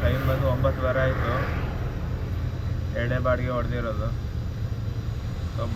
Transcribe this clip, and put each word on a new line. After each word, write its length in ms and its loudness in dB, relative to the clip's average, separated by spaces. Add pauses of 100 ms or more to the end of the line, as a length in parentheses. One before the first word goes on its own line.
ಟೈಮ್ 260 2
ಬಂದು 240 2
ಒಂಬತ್ತುವರೆ 520 2
ಆಯ್ತು, 280 2 (1700)
ಎರಡೇ 180 2 (100)
ಬಾಡಿಗೆ 300 2
ಹೊಡ್ದಿರೋದು. 520 0 (1500)
So 100 -2 (100)